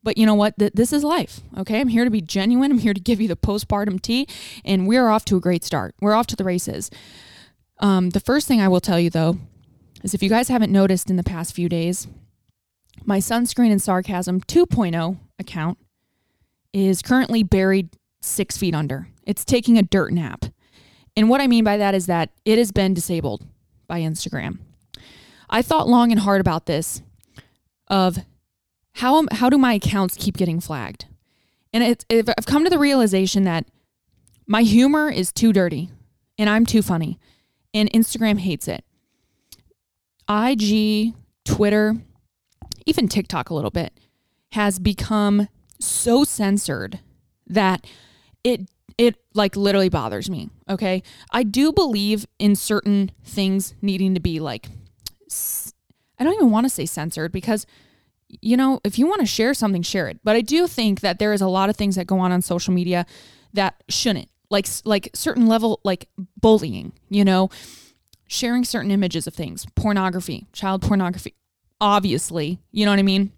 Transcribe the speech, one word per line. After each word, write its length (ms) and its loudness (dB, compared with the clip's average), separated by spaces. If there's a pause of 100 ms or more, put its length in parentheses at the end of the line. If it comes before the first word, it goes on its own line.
but 140 -2
you 100 6
know 80 4
what? 240 2
Th-, 140 2
this 200 0
is 100 0
life, 380 -4 (160)
okay? 240 -4
I'm 60 0
here 180 2
to 60 0
be 100 -2
genuine. 500 0
I'm 60 4
here 160 2
to 80 -4
give 180 0
you 80 0
the 80 -2
postpartum 640 -2
tea, 280 -2 (360)
and 240 0
we're 220 4
off 160 2
to 120 2
a 40 0
great 240 0
start. 340 -4
We're 140 2
off 140 2
to 80 -8
the 80 -4
races. 480 -4 (880)
Um, 320 2
the 80 -2
first 280 -2
thing 140 2
I 60 4
will 120 4
tell 200 0
you, 100 2
though, 300 0 (640)
is 100 -6
if 80 -4
you 80 -2
guys 200 2
haven't 220 2
noticed 380 2
in 60 0
the 80 0
past 320 -6
few 120 -4
days, 400 -4 (960)
my 120 0
Sunscreen 540 2
and 100 2
Sarcasm 600 -2
two 240 2
point 300 0
oh 220 -4 (220)
account 380 -6 (960)
is 280 2
currently 400 2
buried 480 2 (320)
six 360 -6
feet 180 -2
under. 320 -6 (180)
It's 180 -6
taking 340 4
a 60 6
dirt 300 0
nap. 320 -6 (680)
And 140 4
what 120 4
I 60 2
mean 160 4
by 140 2
that 180 2
is 100 -2
that 240 -2 (160)
it 120 4
has 140 2
been 220 2
disabled 520 -4 (420)
by 140 -6
Instagram. 580 -6 (880)
I 120 0
thought 260 0
long 240 4
and 100 4
hard 180 2
about 260 0
this, 360 -4 (880)
of 320 0 (720)
how 240 2
am, 140 2
how 180 2
do 80 4
my 160 4
accounts 420 0
keep 220 -4
getting 220 -2
flagged? 460 -10 (680)
And 100 2
it's, 240 0
it, 300 2
I've 80 -6
come 180 2
to 60 4
the 80 2
realization 680 2
that 200 -2 (800)
my 160 2
humor 480 4
is 240 -4
too 180 2
dirty 380 0 (480)
and 120 0
I'm 160 4
too 160 2
funny 380 -2 (540)
and 180 0
Instagram 480 2
hates 280 -4
it. 160 -8 (1400)
I 260 0
G, 600 0 (280)
Twitter, 540 2 (880)
even 220 0
TikTok 420 -4
a 60 -6
little 160 -4
bit, 280 -6 (520)
has 260 0
become 680 0 (320)
so 440 0
censored 760 -4 (480)
that 400 0 (560)
it, 260 -2 (300)
it, 160 4 (180)
like, 220 0
literally 340 2
bothers 400 -4
me, 200 -8 (200)
okay? 320 -2 (300)
I 100 -2
do 300 2
believe 560 0 (100)
in 180 4
certain 560 -2 (120)
things 580 -4
needing 320 -2
to 60 -2
be, 200 -4
like, 280 -8 (600)
s-, 460 -10 (460)
I 40 -2
don't 100 2
even 180 4
wanna 180 2
say 160 -6
censored 460 -8
because, 340 -4 (640)
you 280 -2
know, 280 2
if 160 -4
you 80 4
wanna 180 0
share 280 0
something, 280 -2
share 280 -4
it. 140 -14
But 120 2
I 60 2
do 260 0
think 320 -2
that 180 -2
there 160 0
is 80 0
a 60 0
lot 220 0
of 60 0
things 200 -2
that 120 -4
go 120 0
on 120 2
on 100 2
social 320 -2
media 320 0 (480)
that 360 -4
shouldn't, 400 -4 (200)
like, 180 -2
s-, 180 -10
like, 300 -2
certain 320 0
level, 360 2
like, 240 -4 (320)
bullying, 520 2 (180)
you 140 2
know, 260 2 (800)
sharing 360 -2
certain 280 -4
images 360 -2
of 60 -12
things, 320 -10 (100)
pornography, 800 -2
child 280 -4
pornography, 540 -2 (440)
obviously, 800 0 (120)
you 140 0
know 60 4
what 80 4
I 40 4
mean? 340 0